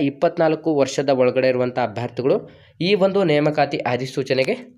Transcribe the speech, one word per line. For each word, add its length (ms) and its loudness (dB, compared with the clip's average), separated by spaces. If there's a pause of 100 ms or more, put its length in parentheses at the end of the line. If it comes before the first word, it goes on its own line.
ಇಪ್ಪತ್ನಾಲ್ಕು 760 0
ವರ್ಷದ 320 0
ಒಳಗಡೆ 400 2
ಇರುವಂಥ 300 0
ಅಭ್ಯರ್ಥಿಗಳು 580 -2 (440)
ಈ 140 2
ಒಂದು 300 2
ನೇಮಕಾತಿ 540 0
ಅಧಿಸೂಚನೆಗೆ 760 -2 (240)